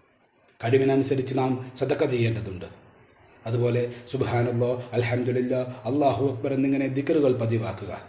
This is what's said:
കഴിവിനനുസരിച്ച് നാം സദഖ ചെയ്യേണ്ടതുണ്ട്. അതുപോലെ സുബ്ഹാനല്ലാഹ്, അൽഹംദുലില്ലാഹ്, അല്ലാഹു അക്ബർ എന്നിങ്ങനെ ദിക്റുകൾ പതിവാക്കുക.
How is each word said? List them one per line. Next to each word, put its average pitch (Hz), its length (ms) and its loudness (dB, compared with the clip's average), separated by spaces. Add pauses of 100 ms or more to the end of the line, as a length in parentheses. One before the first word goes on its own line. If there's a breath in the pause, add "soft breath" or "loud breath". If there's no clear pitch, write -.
(640)
കഴിവിനനുസരിച്ച് 135 720 2
നാം 131 380 -2
സദഖ 143 300 0
ചെയ്യേണ്ടതുണ്ട്. 110 600 -2 (800)
അതുപോലെ 120 480 0 (140 loud breath)
സുബ്ഹാനല്ലാഹ്, 120 760 0 (100)
അൽഹംദുലില്ലാഹ്, 123 1000 0
അല്ലാഹു 139 420 2
അക്ബർ 135 180 -4
എന്നിങ്ങനെ 135 340 2
ദിക്റുകൾ 139 460 2
പതിവാക്കുക. 110 760 -4